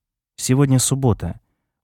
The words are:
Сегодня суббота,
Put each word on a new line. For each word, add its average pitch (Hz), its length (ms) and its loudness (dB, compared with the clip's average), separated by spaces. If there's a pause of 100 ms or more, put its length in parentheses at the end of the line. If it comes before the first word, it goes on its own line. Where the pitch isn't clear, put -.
(360)
Сегодня 131 420 2
суббота, 123 640 -2 (440)